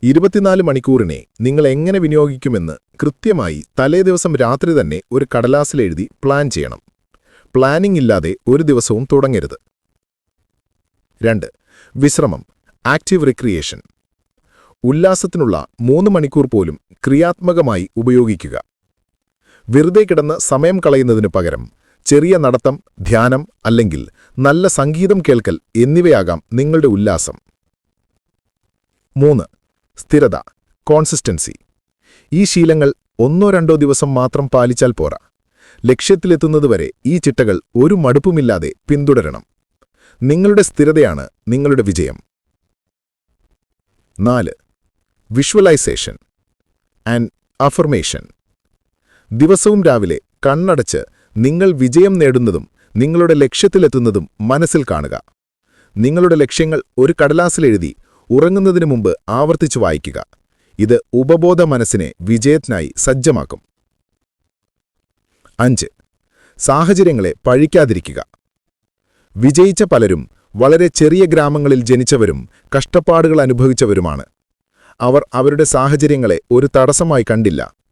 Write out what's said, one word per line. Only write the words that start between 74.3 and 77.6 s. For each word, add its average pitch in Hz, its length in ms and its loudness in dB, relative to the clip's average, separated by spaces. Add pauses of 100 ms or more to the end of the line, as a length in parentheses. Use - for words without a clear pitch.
അവർ 127 220 0 (100)
അവരുടെ 143 320 0
സാഹചര്യങ്ങളെ 135 760 0 (100)
ഒരു 123 260 2
തടസ്സമായി 139 460 0
കണ്ടില്ല. 104 560 -2 (140)